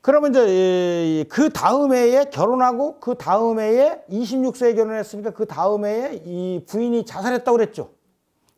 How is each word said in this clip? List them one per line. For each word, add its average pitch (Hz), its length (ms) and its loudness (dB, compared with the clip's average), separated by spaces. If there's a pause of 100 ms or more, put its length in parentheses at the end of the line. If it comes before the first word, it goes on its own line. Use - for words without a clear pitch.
그러면 294 320 2
이제 247 160 4
이, 175 800 0
그 302 200 0
다음 269 460 4
해에 247 300 4
결혼하고 254 760 0
그 247 140 -4
다음 226 440 0
해에 233 500 2
이십육 240 480 -4
세에 240 180 2
결혼했으니까 214 560 -4
그 214 160 -6
다음 202 400 -2
해에 226 380 -6
이 180 420 -8
부인이 233 400 -4
자살했다고 240 500 -2
그랬죠. 202 340 -4 (680)